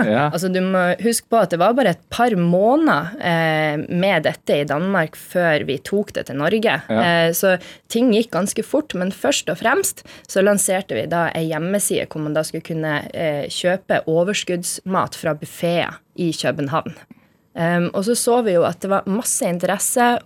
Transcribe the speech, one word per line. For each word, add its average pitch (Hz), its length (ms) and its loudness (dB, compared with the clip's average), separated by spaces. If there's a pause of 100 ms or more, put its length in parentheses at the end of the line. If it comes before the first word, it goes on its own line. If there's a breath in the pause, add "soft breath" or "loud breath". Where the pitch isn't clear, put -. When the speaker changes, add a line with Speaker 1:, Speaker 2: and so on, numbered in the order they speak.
Speaker 1:
Ja. 117 240 4
Speaker 2:
Altså, 175 180 -2
du 185 140 0
må 185 400 2
huske 226 260 0
på 226 140 4
at 175 80 2
det 170 100 0
var 202 140 4
bare 220 220 2
et - 140 -14
par 240 200 2
måneder, 190 920 2
eh, 156 580 0 (120)
med 180 340 2
dette 147 380 0
i - 20 0
Danmark 160 540 -2
før 165 480 0
vi 143 140 -4
tok - 340 -4
det - 140 -6
til 127 100 -8
Norge. 185 380 0 (120)
Speaker 1:
Ja. 110 140 0
Speaker 2:
Eh, 170 320 2
så 185 220 2 (340 loud breath)
ting 233 240 2
gikk 220 180 2
ganske 196 320 -2
fort, - 300 -2
men 185 180 -2
først - 380 -2
og 175 80 -4
fremst 262 460 -2 (260 loud breath)
så 196 160 2
lanserte 196 480 0
vi 117 160 -2
da 170 240 0
en 160 160 -2
hjemmeside 180 580 -2
hvor 156 140 -8
man 151 160 -4
da 156 80 2
skulle 160 180 -10
kunne, 156 480 -4
eh, 151 380 -4
kjøpe 180 560 -2
overskuddsmat 175 1120 -2
fra 156 160 -2
buffeter 170 640 -4 (180)
i 170 160 -2
København. 151 640 -2 (640 soft breath)
Ehm, 175 400 0
og 196 100 -2
så 240 100 2
så 240 300 2
vi 190 80 2
jo 170 100 6
at 170 180 -2
det 196 100 -4
var 196 160 2
masse 208 340 -2
interesse, 202 840 0